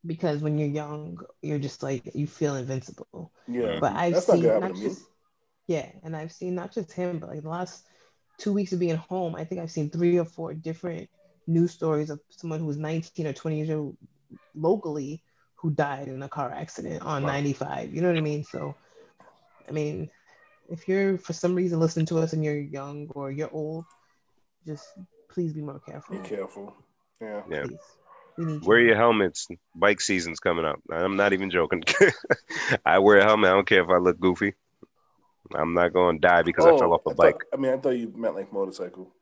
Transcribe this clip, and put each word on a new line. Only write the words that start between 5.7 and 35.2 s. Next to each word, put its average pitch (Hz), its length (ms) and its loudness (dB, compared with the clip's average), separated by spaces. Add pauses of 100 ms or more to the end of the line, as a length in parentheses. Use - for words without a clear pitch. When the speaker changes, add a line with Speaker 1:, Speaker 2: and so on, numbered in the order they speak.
Speaker 1:
and 160 120 -10
I've 160 160 -10
seen 180 240 -8
not 180 160 -8
just 196 200 -8
him, 180 280 -4
but, - 100 -12
like, 151 120 -10
the 156 80 -10
last 175 360 -8 (520)
two 208 160 -2
weeks 196 180 0
of 180 80 -2
being 170 180 0
home, 175 380 -4
I 160 100 -8
think 180 160 -8
I've 165 100 -10
seen 151 180 -2
three 175 300 2
or 165 60 0
four 165 280 -10
different 165 560 -10 (380)
news 165 240 4
stories 151 380 -2
of 147 100 -8 (100)
someone 160 300 -8
who 165 60 -4
was 147 120 -4
nineteen 160 500 -6
or 139 60 -4
twenty 156 240 -4
years 156 120 -4
old 151 260 -4 (600)
locally 156 680 -2 (320)
who 170 160 -4
died 143 360 -2
in 131 140 -10
a 139 80 -10
car 139 220 -4
accident 151 520 -10
on 143 200 -4
Speaker 3:
Wow. 147 60 -2
Speaker 1:
ninety-five. 139 640 -4
You 160 80 -4
know 180 80 4
what 165 80 2
I 160 40 0
mean? 151 220 -2
So, 143 320 -8 (920)
I - 40 -12
mean, 151 380 -4 (600)
if 170 180 -10
you're, 190 300 2
for - 160 -8
some 180 220 0
reason, 175 240 0
listening 165 280 2
to 165 120 0
us 160 140 0
and 156 100 0
you're 147 160 0
young 147 560 -10
or 139 160 -8
you're 151 200 -6
old, 156 340 -8 (840)
just 151 200 -12 (420)
please 170 240 -4
be 151 80 -10
more 147 180 -12
careful. - 420 -16
Speaker 2:
Be 185 60 -14
careful. 101 460 -10 (480)
Yeah. 104 280 -10
Speaker 3:
Yeah. 76 140 -4
Speaker 1:
Please. - 140 -10 (600)
We 165 80 -4
need 151 200 -6
Speaker 3:
Wear 113 160 6
Speaker 1:
you. 120 60 6
Speaker 3:
your 110 100 6
helmets. 107 500 2 (280)
Bike 98 260 4
season's 85 400 -2
coming 85 240 0
up. 76 120 -2 (140)
I'm 90 240 0
not 101 160 4
even 95 180 0
joking. 85 340 0 (520)
<laughs> - 500 -4
I 85 140 6
wear 101 200 10
a 98 40 8
helmet. 107 260 6
I 92 40 6
don't 95 140 4
care 98 140 6
if 85 80 0
I 90 80 6
look 90 220 4
goofy. 92 360 2 (960)